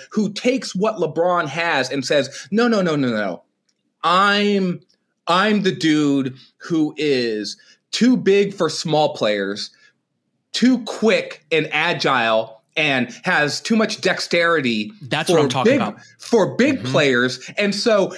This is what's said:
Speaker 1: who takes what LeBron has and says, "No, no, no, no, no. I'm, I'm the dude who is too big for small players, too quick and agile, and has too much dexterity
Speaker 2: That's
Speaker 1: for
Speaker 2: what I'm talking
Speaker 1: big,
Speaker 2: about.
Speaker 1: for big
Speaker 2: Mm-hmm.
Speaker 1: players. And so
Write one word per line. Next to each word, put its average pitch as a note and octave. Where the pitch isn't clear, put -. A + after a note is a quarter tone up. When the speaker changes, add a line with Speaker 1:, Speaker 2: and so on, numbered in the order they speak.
Speaker 1:
who G#3
takes -
what G#3+
LeBron E3+
has D3+
and C#3
says, -
"No, A#3
no, G#3+
no, D#3+
no, C3+
no. G#2
I'm, G3
I'm G3+
the F3+
dude C#3+
who D#3
is A#2+
too A#3+
big G3
for D#3+
small D3+
players, G#2
too B3
quick -
and D3+
agile, C3+
and C3+
has D#3
too A3+
much G#3+
dexterity D#3+
Speaker 2:
That's D3
Speaker 1:
for E3+
Speaker 2:
what D3+
I'm C3
talking C3
Speaker 1:
big, C#4+
Speaker 2:
about. G#2+
Speaker 1:
for D#3
big C4
Speaker 2:
Mm-hmm. B2+
Speaker 1:
players. B2+
And G3+
so G3+